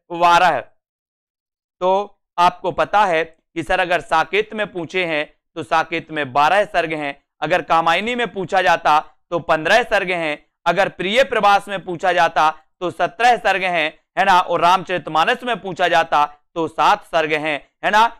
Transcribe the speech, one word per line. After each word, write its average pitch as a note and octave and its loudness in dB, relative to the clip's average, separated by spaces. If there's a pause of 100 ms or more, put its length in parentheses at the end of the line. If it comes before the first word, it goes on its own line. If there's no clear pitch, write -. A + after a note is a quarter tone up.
(120)
बारह। E3+ 4 (1200)
तो F#3+ -2 (220)
आपको F3 0
पता G3+ 0
है E3 0
कि - -12
सर F#3 -2
अगर F3 0
साकेत F3 -2
में G#3 -6
पूछे F3+ -6
हैं D3+ -4 (320)
तो D#3+ -8
साकेत D#3+ -4
में D3 -6
बारह D#3+ 2
सर्ग E3+ -4
हैं, D3 -8 (260)
अगर E3 0
कामायनी E3+ 0
में A#3+ -4
पूछा F#3 -4
जाता E3 2 (320)
तो E3+ -2
पन्द्रह E3 2
सर्ग G3 -2
हैं, D#3 -6 (220)
अगर F3+ 0
प्रिय G3+ 0
प्रवास G3+ 2
में F#3+ -8
पूछा F3+ -2
जाता E3 2 (300)
तो F3+ -4
सत्रह A3+ 0
सर्ग F#3+ -2
हैं, E3 -4 (200)
है F#3+ 0
ना, F#3 4
और F3 -2
रामचरितमानस F3+ 0
में A#3 -4
पूछा F3+ -4
जाता D#3+ 2 (300)
तो E3 -2
सात E3 0
सर्ग D#3 -2
हैं, D3+ -4 (240)
है F3+ -2
ना। G#3+ 4 (140)